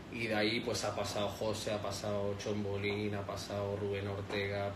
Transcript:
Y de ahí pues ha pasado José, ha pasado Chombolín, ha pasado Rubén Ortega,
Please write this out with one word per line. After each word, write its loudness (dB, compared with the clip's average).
Y -2
de 2
ahí 4
pues 0
ha 0
pasado 0
José, 0
ha 0
pasado 0
Chombolín, 0
ha -2
pasado -2
Rubén 0
Ortega, 0